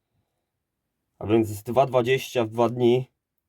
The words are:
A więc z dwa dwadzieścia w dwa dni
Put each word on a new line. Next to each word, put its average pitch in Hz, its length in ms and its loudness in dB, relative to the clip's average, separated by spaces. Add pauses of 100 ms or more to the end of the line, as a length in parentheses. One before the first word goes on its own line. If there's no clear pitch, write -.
(1200)
A 82 80 -10
więc 110 220 2
z 101 140 -12
dwa 123 240 2
dwadzieścia 127 580 -2
w 107 60 -6
dwa 117 180 0
dni 123 420 0 (380)